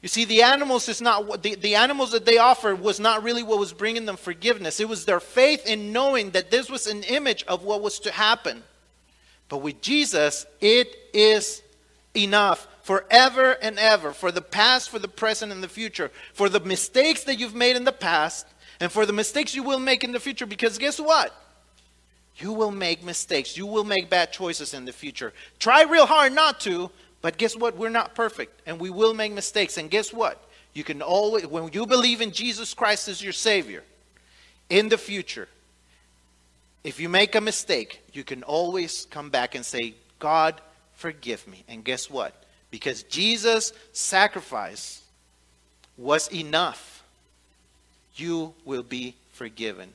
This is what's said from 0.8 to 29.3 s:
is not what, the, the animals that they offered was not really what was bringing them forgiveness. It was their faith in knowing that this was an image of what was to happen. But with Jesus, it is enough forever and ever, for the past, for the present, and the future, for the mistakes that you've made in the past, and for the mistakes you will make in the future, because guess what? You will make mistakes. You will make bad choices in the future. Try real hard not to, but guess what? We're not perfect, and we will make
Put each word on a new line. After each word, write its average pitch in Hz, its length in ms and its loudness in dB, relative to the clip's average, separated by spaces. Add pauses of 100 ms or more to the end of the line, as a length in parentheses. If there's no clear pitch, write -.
is 233 140 -6
not 214 240 2
what, 208 180 -8
the, 208 120 -2
the 208 200 0
animals 254 360 2
that 233 140 0
they 233 120 6
offered 226 420 6
was 202 200 -2
not 220 240 2
really 240 200 -2
what 214 160 0
was 185 140 -4
bringing 226 320 -4
them 202 100 -6
forgiveness. 180 640 -4
It 214 80 -2
was 208 180 -6
their 180 140 2
faith 269 460 4
in 214 260 -4
knowing 240 400 0
that 185 200 0
this 247 180 0
was 254 180 -6
an 208 160 -8
image 254 400 -2
of 180 200 -4
what 208 180 -2
was 208 200 -4
to 208 100 -4
happen. 214 520 -4 (880)
But 143 80 -8
with 143 240 -8
Jesus, 190 640 0 (160)
it 233 340 4 (180)
is 214 500 4 (520)
enough 202 520 2 (160)
forever 254 760 6
and 220 160 -6
ever, 202 360 4
for 180 180 -2
the 175 100 -4
past, 233 480 2
for 226 100 -8
the 196 80 -8
present, 214 440 -4
and 190 100 -10
the 185 60 -10
future, 196 440 -8 (220)
for 202 140 2
the 196 120 2
mistakes 254 680 2
that 269 120 -2
you've 220 180 -8
made 247 200 2
in 247 80 -4
the 262 80 2
past, 165 560 -2 (320)
and 175 120 -2
for 214 140 2
the 208 80 -2
mistakes 214 400 -2
you 269 100 -6
will 262 160 -2
make 254 240 0
in 240 80 -6
the 240 80 -6
future, 254 260 -8
because 214 320 -2
guess 285 220 -4
what? 311 360 2 (1000)
You 196 160 -8
will 214 180 -2
make 170 320 -4
mistakes. 165 540 -6
You 190 80 -10
will 208 180 -2
make 190 260 -2
bad 180 220 2
choices 165 420 -8
in 127 120 -12
the 123 80 -14
future. 131 400 -12 (260)
Try 269 240 8
real 311 220 8
hard 285 280 4
not 302 280 2
to, 180 280 -4 (320)
but 165 160 -4
guess 220 180 -2
what? 233 200 -2
We're 226 140 -6
not 226 260 -2
perfect, - 500 -6
and 165 140 -10
we 185 100 -6
will 214 240 4
make 214 200 -4